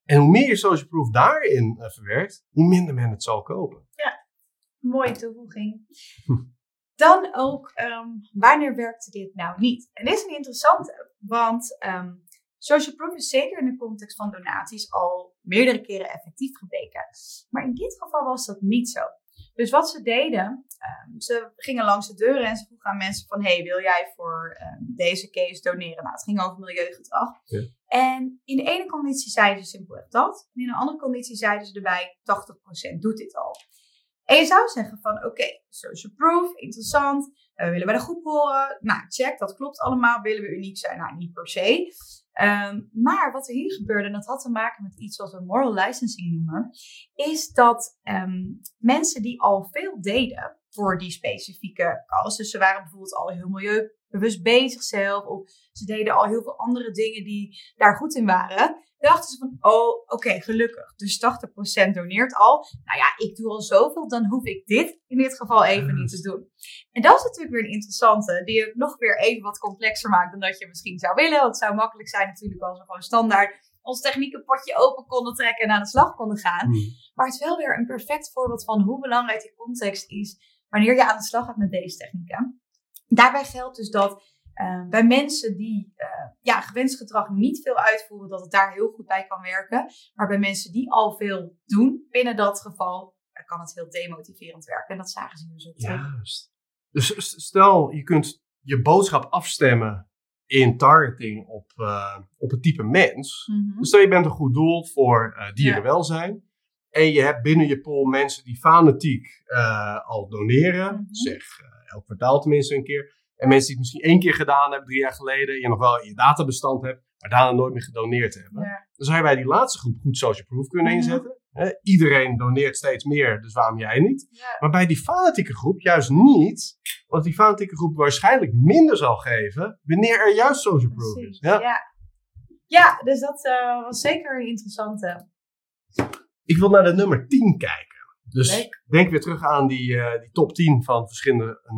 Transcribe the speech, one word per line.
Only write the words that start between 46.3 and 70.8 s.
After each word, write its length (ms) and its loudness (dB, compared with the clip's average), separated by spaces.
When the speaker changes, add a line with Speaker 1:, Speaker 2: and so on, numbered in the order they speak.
Speaker 2:
noemen, 380 -4
is 340 -4
dat, 540 2
ehm, 400 -6
mensen 440 0
die 180 -8
al 300 0
veel 300 -10
deden 580 -6
voor 300 -4
die 120 -10
specifieke 960 -6
cause, 300 -2
dus 140 -10
ze 80 -10
waren 240 2
bijvoorbeeld 320 -18
al 160 -8
heel 180 -12
milieubewust 960 -4
bezig 400 2
zelf, 420 -4
of 240 -12
ze 120 -16
deden 300 -2
al 100 6
heel 180 -2
veel 160 -14
andere 320 -4
dingen 340 -6
die 320 -10
daar 200 4
goed 180 -8
in 120 -2
waren, 560 0
dachten 320 2
ze 80 -16
van: 180 -12
"Oh, 340 2
oké, 340 -4
gelukkig. 540 -4
Dus 240 -8
tachtig 340 -2
procent 420 0
doneert 400 -4
al. 300 6
Nou 140 -4
ja, 300 0
ik 80 -14
doe 140 -8
al 120 -8
zoveel, 460 2
dan 180 -2
hoef 180 -2
ik 220 -10
dit 400 -2
in 120 -4
dit 180 0
geval 280 4
even 300 0
niet 140 -4
te 80 -8
Speaker 1:
Juist. 80 -12
Speaker 2:
doen." 240 -12
En 100 -2
dat 140 8
is 60 -2
natuurlijk 320 -8
weer 100 -2
een 60 -10
interessante, 760 0
die 200 0
het 100 -10
nog 240 -4
weer 200 0
even 240 0
wat 160 -12
complexer 520 -6
maakt 200 2
dan 100 -16
dat 180 -6
je 80 -18
misschien 320 -16